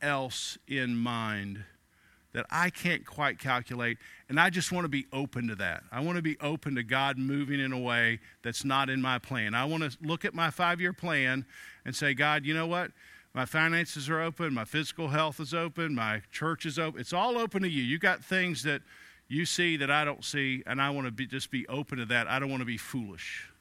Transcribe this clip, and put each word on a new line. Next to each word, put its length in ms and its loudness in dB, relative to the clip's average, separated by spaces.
else 560 -2
in 280 0
mind 680 -2
that 180 -2
I 180 2
can't 360 -2
quite 340 -2
calculate, 580 -2
and 100 0
I 120 8
just 240 0
wanna 160 0
be 240 0
open 340 -2
to 80 -4
that. 340 -2
I 120 -4
wanna 200 0
be 200 -2
open 340 -2
to 80 0
God 340 2
moving 440 0
in 100 0
a 80 -2
way 400 4
that's 240 -4
not 240 4
in 120 2
my 180 2
plan. 360 -2
I 80 4
wanna 280 0
look 240 -2
at 80 -2
my 160 2
five-year 420 2
plan 540 2
and 100 -6
say, 180 2
"God, 320 2
you 80 0
know 140 0
what? 240 -2
My 120 0
finances 640 2
are 100 2
open, 340 -2
my 120 -2
physical 420 -2
health 320 2
is 140 -6
open, 420 -2
my 340 0
church 360 -2
is 120 -4
open. 220 -2
It's 140 -6
all 240 2
open 240 0
to 80 2
you. 140 0
You 160 0
got 220 4
things 420 0
that 180 0
you 160 0
see 320 2
that 120 0
I 140 4
don't 220 -2
see, 400 0
and 160 0
I 80 4
wanna 220 -2
be, 140 -6
just 260 -6
be 160 -2
open 320 -4
to 80 -4
that. 200 4
I 120 0
don't 100 -2
wanna 160 -2
be 120 -2
foolish." 720 -8